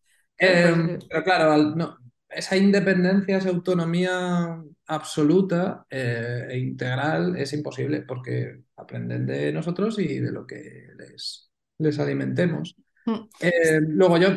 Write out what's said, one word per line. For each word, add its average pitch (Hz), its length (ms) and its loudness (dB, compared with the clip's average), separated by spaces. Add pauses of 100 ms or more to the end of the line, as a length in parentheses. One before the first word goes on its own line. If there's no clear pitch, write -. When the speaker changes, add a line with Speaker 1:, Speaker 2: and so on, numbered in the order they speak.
(380)
Speaker 1:
Claro, 175 240 6
pues 170 160 6
Speaker 2:
Em, 165 220 -2
Speaker 1:
sí. - 100 -18
Speaker 2:
pero 160 140 -2
claro, 165 280 4
al, 151 260 4
no, 165 200 -6 (320)
esa - 280 -4
independencia, 190 800 4
esa 185 120 0
autonomía 175 1120 0 (280)
absoluta, 170 1000 0
eh, 120 600 -4
e 127 80 -6
integral 131 800 -2
es 139 160 -4
imposible 143 480 -4
porque - 600 -8 (140)
aprenden 123 520 -8
de 143 260 -4
nosotros 180 460 -4
y 139 200 -4
de 123 120 -4
lo - 160 -10
que - 400 -20 (100)
les, - 540 -18 (260)
les 151 220 -2
alimentemos. 143 760 -2 (300)
Speaker 1:
Mm. 214 220 -4 (120)
Speaker 2:
Eh, 165 420 2
luego 170 360 4
yo 185 200 4